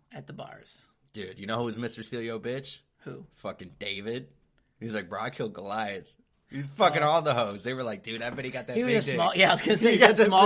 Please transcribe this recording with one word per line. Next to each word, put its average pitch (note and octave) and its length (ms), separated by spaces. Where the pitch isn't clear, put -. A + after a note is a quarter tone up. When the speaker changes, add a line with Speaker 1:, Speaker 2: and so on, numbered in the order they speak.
Speaker 1:
at C#3 160
the D3+ 60
bars. - 480
Speaker 2:
Dude, F#2+ 260
you G2 80
know A2+ 120
who A#2+ 60
was A2 120
Mister A2+ 260
Steal A#2 180
Your A2+ 180
Bitch? B2+ 400
Speaker 1:
Who? C3+ 220
Speaker 2:
Fucking F#2 440
David. G2+ 480
He's A2+ 140
like, G2 160
"Bro, G2+ 120
I A#2 80
killed A2 240
Goliath." G2 580
He's C#3 260
fucking E3 260
Speaker 1:
Oh. D3+ 60
Speaker 2:
all D#3+ 160
the D3+ 100
hoes. G#2 300
They A#2+ 100
were C3 100
like, G#2+ 200
"Dude, A2+ 180
I A#2 100
bet B2+ 140
he B2+ 60
got B2 160
that B2+ 100
Speaker 1:
He A#3+ 60
was B3+ 80
Speaker 2:
big A3+ 60
Speaker 1:
a G#3 40
small, E3+ 300
Speaker 2:
dick." F3+ 80
Speaker 1:
yeah, F#3+ 80
I - 60
was - 80
gonna A3 100
Speaker 2:
<laughs> G#3 60
He D3+ 60
Speaker 1:
say, A#3+ 100
he's F#3+ 80
Speaker 2:
got A#3 80
Speaker 1:
that A3 80
Speaker 2:
that A3 80
Speaker 1:
small F#3+ 200